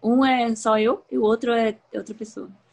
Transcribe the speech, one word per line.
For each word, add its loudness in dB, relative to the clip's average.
Um 2
é 0
só 0
eu 0
e -4
o 0
outro 0
é 0
outra -10
pessoa. -14